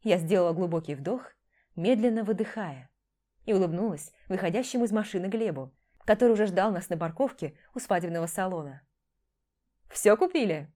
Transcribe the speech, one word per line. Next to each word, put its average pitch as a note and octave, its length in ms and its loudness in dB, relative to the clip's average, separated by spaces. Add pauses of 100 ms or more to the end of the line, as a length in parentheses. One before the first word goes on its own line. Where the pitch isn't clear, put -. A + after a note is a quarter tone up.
Я F#3 140 4
сделала F3 340 2
глубокий E3 440 -2
вдох, G3 360 -6 (460)
медленно A3 480 2
выдыхая, F#3+ 640 -4 (560)
и A3 80 0
улыбнулась F#3 580 0 (160)
выходящему G3 560 -2
из G#3+ 80 0
машины G#3 360 -2
Глебу, F#3+ 460 -4 (260)
который A3+ 340 4
уже G#3+ 120 4
ждал F#3+ 280 0
нас F3 160 -6
на E3+ 80 -2
парковке E3+ 600 -4 (160)
у B3+ 60 -8
свадебного E3+ 480 -2
салона. E3 540 -6 (1080)
«Все G#3+ 280 4
купили?» B3+ 580 0